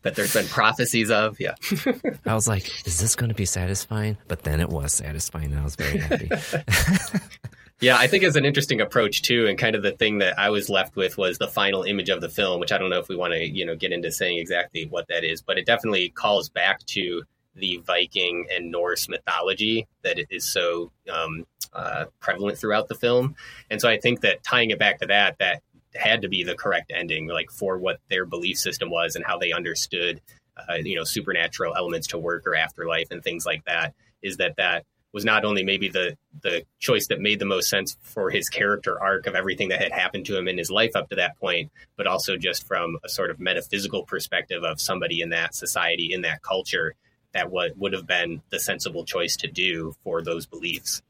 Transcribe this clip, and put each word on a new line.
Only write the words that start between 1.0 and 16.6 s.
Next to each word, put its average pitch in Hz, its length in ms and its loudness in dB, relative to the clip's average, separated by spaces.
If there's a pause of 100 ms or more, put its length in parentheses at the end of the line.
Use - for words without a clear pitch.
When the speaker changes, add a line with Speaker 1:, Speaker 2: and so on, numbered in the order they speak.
Speaker 1:
of. 107 280 4
Yeah. - 160 -4 (340)
<laughs> - 360 -4
Speaker 2:
I 110 80 2
was 110 140 2
like, - 400 -2
"Is 85 120 -2
this 113 160 2
gonna 117 180 0
be 104 120 0
satisfying?" 101 720 0 (100)
But - 160 -4
then 73 180 2
it - 80 2
was 76 240 -2
satisfying, 76 580 -4
and 71 80 0
I 71 40 0
was 73 120 -4
very 76 220 0
happy. - 340 0
<laughs> - 880 2 (600)
Speaker 1:
Yeah, 123 180 8
I 117 80 8
think 190 180 6
it's 160 120 6
an 139 100 6
interesting 143 340 2
approach, 107 440 2
too, 120 240 6
and 95 100 2
kind 110 180 2
of 104 60 0
the 98 100 2
thing 107 280 2
that 92 180 4
I 101 140 4
was 101 180 0
left 95 260 2
with 92 220 0
was 92 220 0
the - 80 -2
final 98 340 2
image 95 280 -2
of 90 120 2
the 85 80 -6
film, 92 300 0
which 85 120 0
I 101 60 4
don't 92 140 0
know 90 80 2
if 85 80 -6
we 95 80 -4
wanna, 85 220 0
you 85 280 -2
know, 82 100 -4
get 87 160 -4
into 85 200 -2
saying 90 260 0
exactly 85 480 -4
what 82 220 -6
that 85 160 -2
is, 80 180 -2
but 90 160 -2
it 90 80 -2
definitely 107 440 2
calls 101 400 2
back 92 400 0